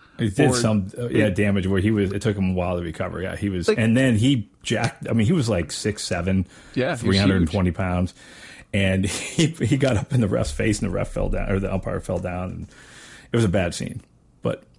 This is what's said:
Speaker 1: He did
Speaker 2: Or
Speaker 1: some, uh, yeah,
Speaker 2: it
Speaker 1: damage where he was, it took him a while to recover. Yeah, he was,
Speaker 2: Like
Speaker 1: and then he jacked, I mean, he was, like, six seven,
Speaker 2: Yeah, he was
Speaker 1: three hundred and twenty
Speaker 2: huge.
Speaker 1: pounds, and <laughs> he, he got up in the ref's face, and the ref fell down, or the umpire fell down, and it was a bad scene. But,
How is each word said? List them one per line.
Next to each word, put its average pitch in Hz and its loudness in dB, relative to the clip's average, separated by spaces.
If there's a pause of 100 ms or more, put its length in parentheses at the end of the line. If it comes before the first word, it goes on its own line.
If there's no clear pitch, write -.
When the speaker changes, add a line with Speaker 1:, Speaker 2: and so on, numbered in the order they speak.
(180)
Speaker 1:
He 110 0
did 143 4
Speaker 2:
Or - 2
Speaker 1:
some, 107 2 (100)
uh, 120 -6
yeah, 107 2
Speaker 2:
it 98 0
Speaker 1:
damage 101 2
where 98 2
he 104 4
was, 101 2
it 101 -6
took 104 0
him 95 2
a - 0
while 90 0
to 87 -4
recover. 85 -6
Yeah, 90 -6
he 98 -2
was, 90 -4
Speaker 2:
Like 107 2
Speaker 1:
and 113 4
then 131 4
he 117 2 (140)
jacked, - -2
I - -4
mean, 113 2
he 156 4
was, 135 2
like, 87 -2
six - -4
seven, 92 0 (260)
Speaker 2:
Yeah, 127 0
he 135 -2
was 117 -6
Speaker 1:
three 98 2
hundred 98 4
and 82 0
twenty 95 2
Speaker 2:
huge. 82 -4
Speaker 1:
pounds, 90 -2 (600)
and 95 2
<laughs> - -
he, - 0
he 139 0
got 131 2
up - -6
in 123 4
the 101 2
ref's 113 0
face, 104 -2
and 95 -2
the 90 -4
ref 98 -4
fell 98 -4
down, 95 -2
or 98 2
the 95 -2
umpire 92 -4
fell 90 -4
down, 90 -6
and 85 -12 (640)
it - 2
was 117 4
a 107 4
bad 87 0
scene. - -8 (420)
But, - -4 (160)